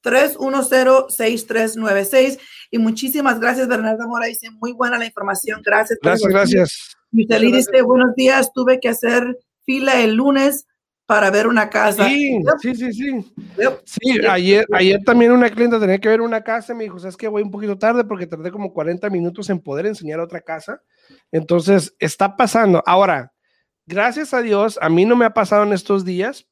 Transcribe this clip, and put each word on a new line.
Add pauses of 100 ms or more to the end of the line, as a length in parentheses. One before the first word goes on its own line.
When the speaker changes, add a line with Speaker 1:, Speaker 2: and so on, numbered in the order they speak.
Speaker 1:
tres
uno
cero,
seis
tres
nueve
seis. (340)
Y
muchísimas
gracias,
Bernardo
Mora.
Dice,
"Muy
buena
la
información.
Gracias
por
Speaker 2:
Gracias,
Speaker 1:
compartir".
Speaker 2:
gracias. (160)
Speaker 1:
Y
Celi
Speaker 2:
Muchas
Speaker 1:
dice,
Speaker 2:
gracias.
Speaker 1:
"Buenos
días,
tuve
que
hacer (260)
fila
el
lunes (400)
para
ver
una
casa".
Speaker 2:
Sí,
Speaker 1:
Yep.
Speaker 2:
sí,
sí,
sí. (240)
Speaker 1:
Yep.
Speaker 2:
Sí,
Speaker 1:
Yep.
Speaker 2:
ayer,
Speaker 1:
Yep.
Speaker 2:
ayer
también
una
clienta
tenía
que
ver
una
casa
y
me
dijo,
"¿Sabes
qué?
Voy
un
poquito
tarde
porque
tardé
como
cuarenta
minutos
en
poder
enseñar
otra
casa". (480)
Entonces,
está
pasando.
Ahora, (540)
gracias
a
Dios,
a
mí
no
me
ha
pasado
en
estos
días